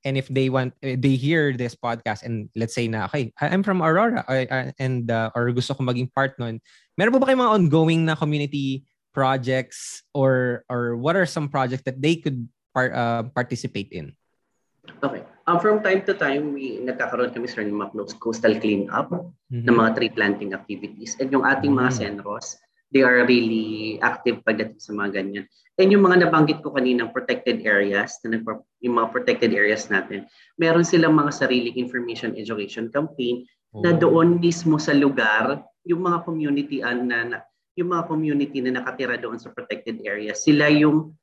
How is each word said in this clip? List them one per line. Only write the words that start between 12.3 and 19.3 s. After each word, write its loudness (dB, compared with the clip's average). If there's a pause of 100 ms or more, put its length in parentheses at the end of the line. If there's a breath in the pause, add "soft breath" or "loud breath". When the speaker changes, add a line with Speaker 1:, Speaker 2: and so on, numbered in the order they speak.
Speaker 1:
par-, 0
uh, -2 (140)
participate -6
in? -14 (880)
Speaker 2:
Okay. -6 (200)
Um, 2
from 2
time 2
to 0
time, -2
we, -8
nagkakaroon -4
kami, -8
sir, -6
ng -4
mga -6
close-, -10
coastal 2
cleanup, -2 (360)